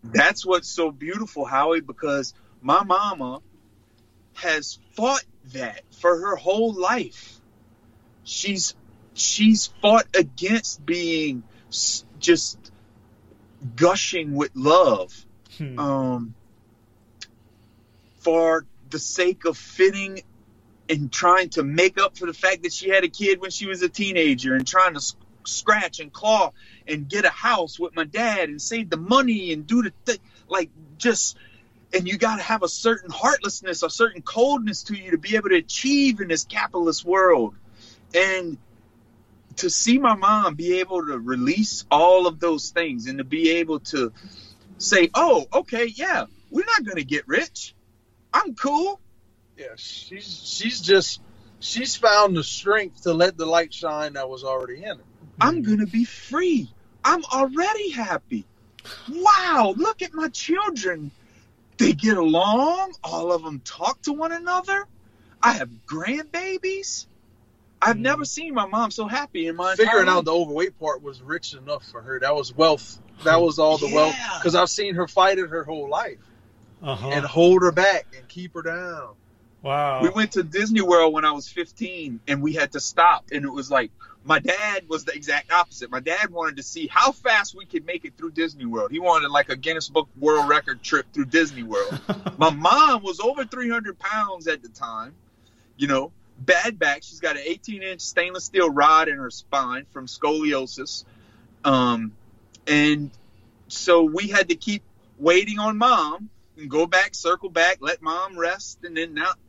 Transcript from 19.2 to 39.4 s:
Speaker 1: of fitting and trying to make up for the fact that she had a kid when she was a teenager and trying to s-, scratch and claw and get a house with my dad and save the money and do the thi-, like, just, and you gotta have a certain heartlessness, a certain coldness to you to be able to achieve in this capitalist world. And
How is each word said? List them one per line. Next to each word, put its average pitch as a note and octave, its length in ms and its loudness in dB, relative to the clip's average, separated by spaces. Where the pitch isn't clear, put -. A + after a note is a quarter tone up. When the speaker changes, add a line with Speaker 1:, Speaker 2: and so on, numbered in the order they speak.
Speaker 1:
of E3 120 -2
fitting F#3+ 640 0
and D3 220 -2
trying F3+ 380 4
to D#3 140 -2
make F3 360 2
up G3 180 0
for F3+ 80 -8
the E3 80 -6
fact F#3 300 -2
that E3+ 100 -6
she F#3+ 160 -6
had F#3+ 140 4
a E3+ 60 0
kid G3 300 0
when F#3 120 -10
she G#3 160 -10
was F#3 140 -6
a F3+ 80 0
teenager D3+ 680 0
and C3 120 0
trying F#3 260 4
to D3 40 -10
s-, - 180 -8
scratch G#3 540 -2
and D3 120 -14
claw G#3+ 400 2
and D3+ 200 -6
get G3 180 -2
a E3+ 40 6
house G3 500 -2
with E3+ 160 -6
my E3 80 -2
dad G3 460 -2
and D3 120 -12
save A3+ 280 -6
the D#3+ 80 -2
money G#3 560 2
and D3+ 140 -8
do A#3 160 2
the F#3+ 100 -4
thi-, A3+ 140 -2
like, F3 200 -2
just, - 400 0
and F3+ 140 0
you G3 100 -4
gotta A3 260 0
have A3 200 0
a E3+ 60 -2
certain A3+ 420 -2
heartlessness, G3+ 720 0
a E3 60 -2
certain A3+ 320 0
coldness A#3 600 0
to G#3 120 -8
you F#3 160 -6
to E3 60 2
be G3 180 -2
able G3+ 140 0
to F#3+ 60 6
achieve C4 680 2
in F#3 60 -6
this D#3+ 160 -2
capitalist E3+ 600 -2
world. E3+ 500 4
And F3+ 420 0